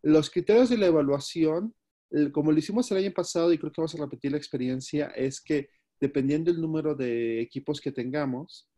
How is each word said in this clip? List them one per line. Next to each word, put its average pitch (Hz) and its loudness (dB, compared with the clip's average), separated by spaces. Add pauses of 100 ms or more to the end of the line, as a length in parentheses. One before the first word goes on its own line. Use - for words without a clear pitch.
Los 151 4
criterios 220 4
de 233 2
la 196 4
evaluación, 156 0 (360)
el, 147 0
como 151 2
lo 151 4
hicimos 202 -2
el 196 0
año 196 -2
pasado 170 0
y 160 2
creo 151 -6
que - -8
vamos 160 -4
a 160 -10
repetir 139 -6
la 151 -2
experiencia, 131 -4
es 135 -4
que 143 -2 (320)
dependiendo 143 2
del 165 -2
número 156 -2
de 117 -2
equipos 135 -6
que 135 -4
tengamos 131 -6